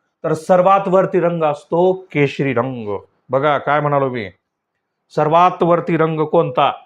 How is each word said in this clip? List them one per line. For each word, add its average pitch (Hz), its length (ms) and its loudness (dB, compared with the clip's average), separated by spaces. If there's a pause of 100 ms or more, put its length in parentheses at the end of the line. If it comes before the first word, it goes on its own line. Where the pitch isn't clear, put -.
(240)
तर 151 100 -2
सर्वात 190 540 2
वरती 185 320 2
रंग 170 240 0
असतो 170 480 0 (200)
केशरी 143 420 0
रंग. 117 420 -4 (340)
बघा 135 280 0
काय 147 220 -2
म्हणालो 143 300 -2
मी, 113 200 -8 (840)
सर्वात 170 480 2
वरती 170 340 0
रंग 156 280 0
कोणता? 147 480 0 (140)